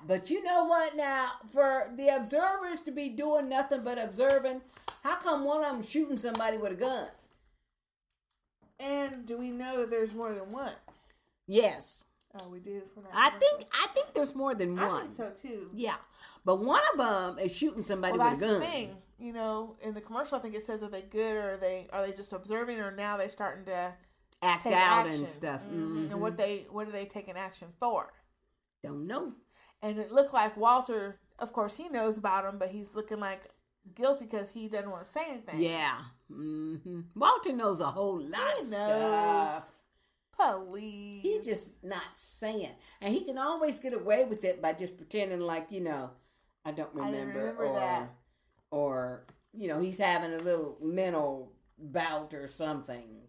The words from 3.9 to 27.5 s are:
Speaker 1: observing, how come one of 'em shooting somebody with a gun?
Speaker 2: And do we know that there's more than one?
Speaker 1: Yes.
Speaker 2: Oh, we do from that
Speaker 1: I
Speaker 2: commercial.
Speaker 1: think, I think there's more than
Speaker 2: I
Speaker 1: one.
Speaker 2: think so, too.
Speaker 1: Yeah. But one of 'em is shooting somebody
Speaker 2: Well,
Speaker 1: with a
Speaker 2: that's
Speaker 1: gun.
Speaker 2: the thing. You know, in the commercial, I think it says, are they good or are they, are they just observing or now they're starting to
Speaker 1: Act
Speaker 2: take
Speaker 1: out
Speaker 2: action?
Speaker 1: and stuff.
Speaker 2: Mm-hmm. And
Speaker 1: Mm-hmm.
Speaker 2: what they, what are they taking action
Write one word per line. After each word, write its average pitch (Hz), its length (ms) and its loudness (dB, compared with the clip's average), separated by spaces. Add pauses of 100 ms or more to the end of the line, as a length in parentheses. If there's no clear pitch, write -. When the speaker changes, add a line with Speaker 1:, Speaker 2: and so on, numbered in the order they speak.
Speaker 1:
observing, 254 640 2 (420)
how 311 120 0
come 330 280 0
one 302 200 2
of 285 100 0
'em 233 80 -4
shooting 285 360 0
somebody 226 400 0
with 202 160 -4
a - 20 -6
gun? 247 320 -2 (1700)
Speaker 2:
And 269 460 -4
do 233 120 -6
we 247 140 -6
know 254 300 -2
that 226 80 -2
there's 220 240 0
more 226 200 -4
than 196 180 -8
one? 254 220 -6 (760)
Speaker 1:
Yes. 190 560 4 (380)
Speaker 2:
Oh, 180 80 -14
we 180 100 -14
do 202 220 -10 (120)
from 208 100 -20
that 190 100 -18
Speaker 1:
I 240 160 8
Speaker 2:
commercial. 554 300 6
Speaker 1:
think, - 140 -12
I 359 200 4
think 571 220 2
there's 277 200 0
more 269 200 0
than 180 220 0
Speaker 2:
I 202 100 2
Speaker 1:
one. - 240 -4
Speaker 2:
think - 40 -16
so, 214 160 -8 (180)
too. 196 240 -10
Speaker 1:
Yeah. 214 220 -4 (480)
But 185 160 4
one 277 220 6 (120)
of 302 60 0
'em 190 400 2
is 180 160 -2
shooting 285 280 -2
somebody 185 340 0
Speaker 2:
Well, 180 140 6
Speaker 1:
with - 100 -2
a - 0 -
Speaker 2:
that's 220 120 4
Speaker 1:
gun. 190 80 4
Speaker 2:
the 156 40 0
thing. 233 320 -4 (220)
You 233 140 -10
know, 220 480 -4
in 220 120 -6
the 208 80 -10
commercial, 262 360 -4
I 226 40 -6
think 220 140 -8
it 214 100 -8
says, 214 180 -6
are 202 60 -6
they 190 140 -8
good 214 340 -2
or 202 160 -2
are 196 40 -4
they, 185 360 -2
are 196 120 0
they 196 60 -4
just 196 220 -10
observing 220 460 -4
or 202 120 -4
now 202 260 -2
they're 196 120 0
starting 196 360 -6
to 180 280 -2 (480)
Speaker 1:
Act 175 220 4
Speaker 2:
take 226 100 2
Speaker 1:
out 175 320 8
Speaker 2:
action? 156 160 0
Speaker 1:
and 143 80 -4
stuff. 143 320 -6
Speaker 2:
Mm-hmm. 160 360 -4
And 156 120 -2
Speaker 1:
Mm-hmm. 202 100 -4
Speaker 2:
what 208 180 0
they, 202 340 -2
what 214 160 -6
are 214 40 -10
they 202 140 -6
taking 196 320 -10
action 185 320 -10 (100)